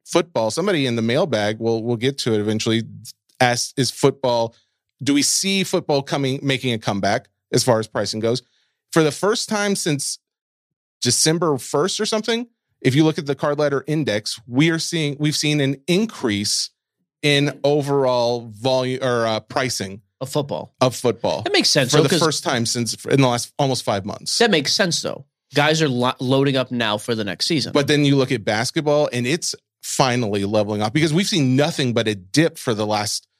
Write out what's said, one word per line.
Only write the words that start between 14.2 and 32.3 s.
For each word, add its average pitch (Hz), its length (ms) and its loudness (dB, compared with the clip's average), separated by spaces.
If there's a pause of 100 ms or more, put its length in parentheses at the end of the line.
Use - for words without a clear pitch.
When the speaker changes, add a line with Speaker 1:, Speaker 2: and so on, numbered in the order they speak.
Speaker 1:
we 139 220 4
are 165 100 0
seeing, 151 400 -4
we've 147 160 0
seen 151 260 0
an 139 160 0 (100)
increase 127 800 0 (520)
in 143 420 2
overall 135 800 2 (120)
volume 127 500 0
or, 120 220 2
uh, 107 140 0
pricing 110 640 -4 (200)
Speaker 2:
Of 131 80 -8
football. 143 520 -6
Speaker 1:
of 127 140 4
football 101 460 -2
Speaker 2:
That 403 120 -4
makes 359 160 2
sense, 139 220 2
Speaker 1:
for 147 60 6
Speaker 2:
though, 156 60 6
Speaker 1:
the 143 60 2
Speaker 2:
'cause 175 100 4
Speaker 1:
first 156 240 0
time 123 220 0
since 117 280 -4 (120)
in 139 160 2
the 131 60 6
last 120 320 -2
almost 135 240 0
five 101 220 -2
months. - 320 -6
Speaker 2:
That 226 140 4
makes 151 220 2
sense, 180 280 0
though. - 240 -8 (280)
Guys 151 280 2
are 151 80 2
lo-, 123 300 0
loading 135 380 2
up 127 140 -2
now 113 260 0
for 117 180 -4
the 110 80 -4
next 92 240 -6
season. 170 260 -2
Speaker 1:
But 143 140 2
then 147 180 2
you 139 100 4
look 131 160 0
at 113 140 -2
basketball, 143 640 0
and 120 160 -2
it's 165 280 -4 (280)
finally 117 600 0
leveling 104 360 0
off 110 120 -2
because 156 200 0
we've 196 140 0
seen 131 280 2
nothing 143 380 0
but 110 140 0
a 107 80 0
dip 135 420 0